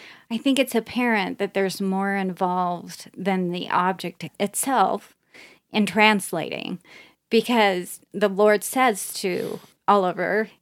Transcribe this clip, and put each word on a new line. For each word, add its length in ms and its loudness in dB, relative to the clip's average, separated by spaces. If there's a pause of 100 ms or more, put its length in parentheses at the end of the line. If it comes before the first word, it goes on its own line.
(300)
I 80 -4
think 220 0
it's 160 -4
apparent 640 -2
that 160 -4
there's 260 -2
more 360 -2
involved 1000 -4
than 360 -2
the 180 -6
object 580 -2 (100)
itself 800 0 (560)
in 160 2
translating, 920 0 (540)
because 680 2 (140)
the 160 2
Lord 340 4
says 520 0
to 440 -4 (280)
Oliver, 640 2 (100)